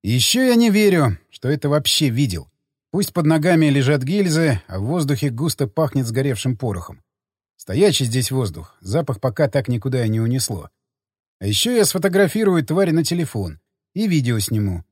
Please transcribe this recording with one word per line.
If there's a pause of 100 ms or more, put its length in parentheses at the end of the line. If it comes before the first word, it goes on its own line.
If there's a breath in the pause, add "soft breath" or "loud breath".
И
еще
я
не
верю, (100)
что
это
вообще
видел. (420)
Пусть
под
ногами
лежат
гильзы,
а
в
воздухе
густо
пахнет
сгоревшим
порохом. (540)
Стоячий
здесь
воздух,
запах
пока
так
никуда
и
не
унесло. (680)
А
еще
я
сфотографирую
тварь
на
телефон (340)
и
видео
сниму.